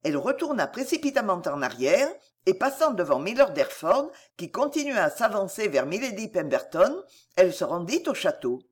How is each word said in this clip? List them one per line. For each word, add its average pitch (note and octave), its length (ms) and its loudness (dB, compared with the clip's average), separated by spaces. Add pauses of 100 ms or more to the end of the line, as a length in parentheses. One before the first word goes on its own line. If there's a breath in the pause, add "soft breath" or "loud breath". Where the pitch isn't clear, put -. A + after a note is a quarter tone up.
Elle D3 140 0
retourna C4+ 480 -2
précipitamment B3+ 800 -2
en C#3+ 160 -4
arrière, C3 480 2 (380 soft breath)
et F#3 80 4
passant C4+ 360 0
devant F3 280 0
Milord A#3+ 360 2
Herford, F#3 560 0 (260 loud breath)
qui - 140 -10
continua C#4 520 0
à D3+ 80 2
s'avancer G#3+ 560 -2
vers C3+ 180 2
milady G#3+ 440 -4
Pemberton, E3+ 760 0 (320 soft breath)
elle F3+ 180 6
se - 100 -4
rendit F3 440 -2
au C4 80 -2
château. C3 560 -2